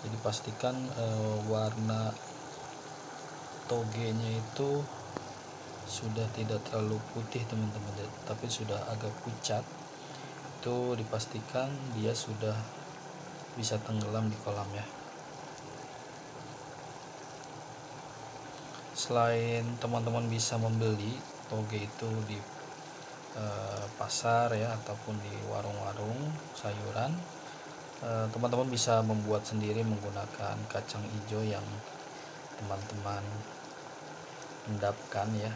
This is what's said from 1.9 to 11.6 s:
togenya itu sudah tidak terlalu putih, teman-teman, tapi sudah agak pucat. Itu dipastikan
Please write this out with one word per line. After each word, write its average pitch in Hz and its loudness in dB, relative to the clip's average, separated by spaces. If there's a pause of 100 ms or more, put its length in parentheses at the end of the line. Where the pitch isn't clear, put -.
togenya 113 2
itu 139 2 (1040)
sudah 110 0
tidak 110 2
terlalu 107 2 (160)
putih, 117 -2
teman-teman, 104 0 (160)
tapi 113 -2
sudah 104 0
agak 110 -2
pucat. 113 0 (960)
Itu 123 2
dipastikan 110 0 (240)